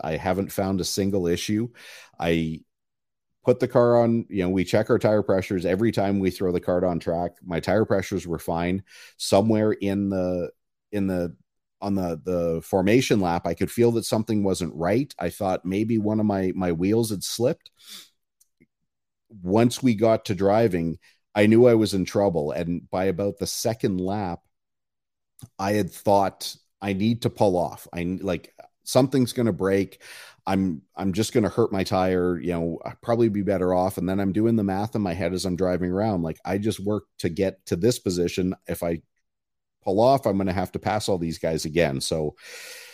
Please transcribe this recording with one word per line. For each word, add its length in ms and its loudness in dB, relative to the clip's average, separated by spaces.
I 140 -4
haven't 340 -2
found 300 -2
a 20 -4
single 440 -2
issue. 420 -2
I 420 0
put 140 4
the 80 0
car 340 4
on, 280 2
you 140 -2
know, 60 0
we 160 2
check 240 2
our 100 4
tire 220 2
pressures 440 0
every 260 2
time 280 0
we 120 2
throw 200 -2
the 80 0
cart 240 0
on 160 0
track. 460 -4
My 160 -4
tire 240 2
pressures 420 -2
were 120 -4
fine. 440 -2
Somewhere 560 2
in 380 -2
the, 400 -2
in 160 -2
the, 280 -2
on 160 -4
the, 280 -4
the 380 -2
formation 600 4
lap, 240 0
I 80 -2
could 180 -4
feel 220 4
that 120 -2
something 380 -2
wasn't 320 -2
right. 420 -2
I 120 -4
thought 360 -4
maybe 320 0
one 220 0
of 60 0
my, 300 0
my 180 -2
wheels 380 0
had 120 -6
slipped. 460 -4
Once 520 2
we 140 4
got 300 2
to 100 -2
driving, 640 2
I 120 6
knew 180 8
I 80 8
was 220 2
in 100 0
trouble. 460 0
And 400 -6
by 140 -2
about 340 -2
the 80 -4
second 520 -2
lap, 420 -4
I 160 -2
had 160 0
thought, 640 0
"I 140 -2
need 300 0
to 80 0
pull 260 2
off. 340 -4
I, 300 -4
like, 320 -4
something's 500 2
gonna 180 0
break. 500 -2
I'm, 380 0
I'm 180 -4
just 200 -2
gonna 160 2
hurt 220 0
my 120 0
tire. 540 0
You 140 -4
know, 340 -4
I'd 160 -14
probably 280 2
be 120 -2
better 320 0
off." 240 0
And 100 -2
then 120 -2
I'm 140 0
doing 220 2
the 80 2
math 300 -2
in 80 -2
my 140 -2
head 180 -2
as 120 -4
I'm 100 -2
driving 340 -2
around. 320 0
Like, 240 -6
I 140 -2
just 200 -4
worked 420 -6
to 80 0
get 360 -2
to 100 -4
this 220 2
position. 580 -2
If 160 -6
I 180 -2
pull 160 0
off, 280 4
I'm 100 2
gonna 160 0
have 200 -4
to 60 -6
pass 300 -2
all 80 0
these 220 -4
guys 260 -2
again. 340 2
So 360 -4